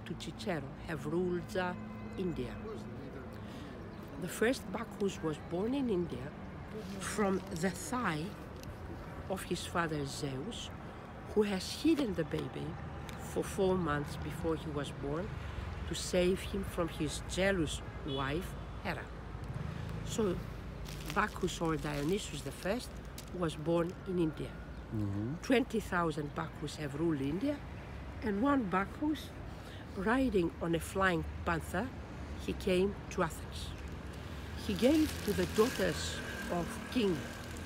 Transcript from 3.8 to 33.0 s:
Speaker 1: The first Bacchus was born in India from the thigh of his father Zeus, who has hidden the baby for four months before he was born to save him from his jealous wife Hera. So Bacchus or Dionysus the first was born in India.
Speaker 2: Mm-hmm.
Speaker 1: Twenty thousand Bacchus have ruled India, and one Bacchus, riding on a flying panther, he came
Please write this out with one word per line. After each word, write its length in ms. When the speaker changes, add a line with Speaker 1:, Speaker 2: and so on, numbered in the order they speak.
Speaker 1:
The 60
first 340
Bacchus 500
was 140
born 240
in 140
India 380
from 400
the 100
thigh 540
of 140
his 220
father 400
Zeus, 640
who 80
has 400
hidden 320
the 100
baby 420
for 120
four 320
months 400
before 400
he 140
was 200
born 260
to 60
save 460
him 240
from 240
his 420
jealous 500
wife 440
Hera. 220
So 280
Bacchus 460
or 160
Dionysus 640
the 80
first 380
was 160
born 380
in 100
India. 320
Speaker 2:
Mm-hmm. 460
Speaker 1:
Twenty 380
thousand 540
Bacchus 420
have 220
ruled 220
India, 360
and 200
one 220
Bacchus, 640
riding 540
on 120
a 60
flying 440
panther, 420
he 80
came 400